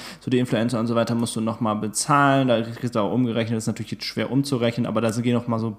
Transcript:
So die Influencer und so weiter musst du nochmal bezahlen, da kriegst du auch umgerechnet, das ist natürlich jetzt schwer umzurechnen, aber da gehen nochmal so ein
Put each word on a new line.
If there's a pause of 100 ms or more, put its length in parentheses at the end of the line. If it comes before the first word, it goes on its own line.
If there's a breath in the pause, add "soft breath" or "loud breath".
(200 loud breath)
So
die
Influencer
und
so
weiter
musst
du
nochmal
bezahlen,
da
kriegst
du
auch
umgerechnet,
das
ist
natürlich
jetzt
schwer
umzurechnen,
aber
da
gehen
nochmal
so
ein